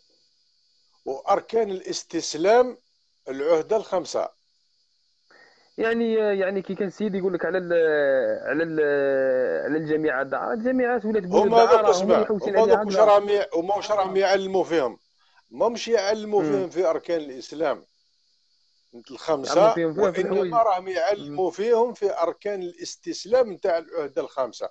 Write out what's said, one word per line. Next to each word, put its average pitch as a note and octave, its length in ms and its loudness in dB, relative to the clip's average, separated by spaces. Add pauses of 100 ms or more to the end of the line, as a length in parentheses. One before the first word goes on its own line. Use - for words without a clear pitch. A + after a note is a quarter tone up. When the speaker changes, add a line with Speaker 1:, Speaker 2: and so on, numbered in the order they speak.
(1040)
Speaker 1:
"وأركان G3 640 -2
الاستسلام F#3 1080 0 (500)
العهدة D#3 480 0
الخمسة". E3 520 -4 (1500)
Speaker 2:
يعني، A3+ 360 -2
يعني G3 480 -2
كي F#3+ 120 -8
كان F#3+ 160 -4
سيدي G3 280 -4
يقول F#3 160 -2
لك E3 100 -4
على E3+ 140 -2
ال-، D3 880 0
على C#3+ 140 -2
ال-، C#3 1000 0
على C#3+ 140 -2
الجامعات، D3+ 480 -2 (320)
الجامعات B3 460 0
ولات G#3+ 180 0
بلاد F3+ 120 -6
Speaker 1:
هما A3+ 300 6
دوك، G#3+ 60 4
Speaker 2:
دعارة، A3 120 6
هما G#3+ 80 4
Speaker 1:
اسمع، F#3+ 240 4
Speaker 2:
اللي G#3 120 2
حوسين G3+ 300 -2
Speaker 1:
هما A3+ 60 6
Speaker 2:
عليها G3 120 6
Speaker 1:
دوك G#3 120 0
واش G3 80 -4
Speaker 2:
هكذا. G#3 100 6
Speaker 1:
راهم G3+ 240 6
ي-، G3+ 260 0
هما F3+ 220 0
واش - 140 -6
راهم F#3+ 260 0
يعلموا F#3+ 480 2
فيهم؟ C#3 340 -2 (520)
ما D3+ 180 0
مش A3+ 200 -6
يعلموا G#3+ 540 0
Speaker 2:
مم. D#3 80 0
Speaker 1:
فيهم F3+ 180 -2
في E3 220 0
أركان E3 300 -4
الإسلام C3+ 600 -6 (1300)
الخمسة، C#3 500 -2
Speaker 2:
يعلموا A3 140 6
فيهم، E3 200 -2
فيهم F#3+ 180 0
في F#3 80 -4
Speaker 1:
وإنما F#3+ 220 0
Speaker 2:
الحوايج. F3+ 100 -4
Speaker 1:
راهم F#3+ 360 0
يعلموا F3 560 -4
Speaker 2:
مم. E3+ 60 0
Speaker 1:
فيهم A3+ 440 0
في G3 280 -2
أركان F#3 400 -6
الاستسلام F#3 880 -4
نتاع E3+ 260 -2
العهدة D#3+ 440 -6
الخامسة. A#2+ 480 -6